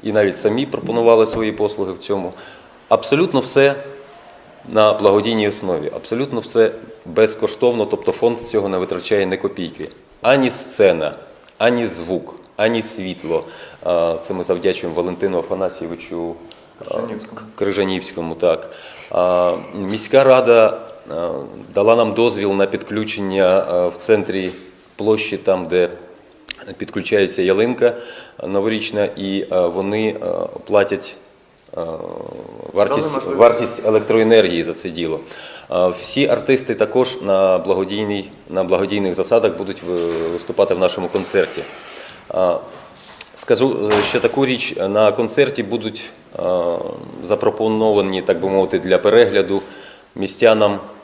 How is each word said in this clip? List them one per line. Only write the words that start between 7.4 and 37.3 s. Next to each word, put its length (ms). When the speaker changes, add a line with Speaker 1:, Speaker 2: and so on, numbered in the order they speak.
Speaker 1:
тобто 260
фонд 280
з 100
цього 200
не 80
витрачає 480
ні 120
копійки. 500
Ані 300
сцена, 640
ані 300
звук, 480
ані 280
світло. 600
А, 400
це 100
ми 100
завдячуємо 580
Валентину 380
Афанасьєвичу, 960
а, 40
Speaker 2:
Крижанівському. 580
Speaker 1:
Крижанівському, 800
так. 340
А, 420
міська 480
рада, 540
а, 220
дала 220
нам 180
дозвіл 380
на 140
підключення, 1040
а, 180
в 100
центрі 540
площі, 420
там, 300
де 220
підключається 640
ялинка 520
новорічна, 720
і, 320
а, 180
вони, 540
а, 40
платять, 500
а, 100
вартість, 340
Speaker 2:
Дали 80
можливість. 240
Speaker 1:
вартість 460
електроенергії 800
за 100
це 160
діло. 300
А, 180
всі 400
артисти 480
також 460
на 360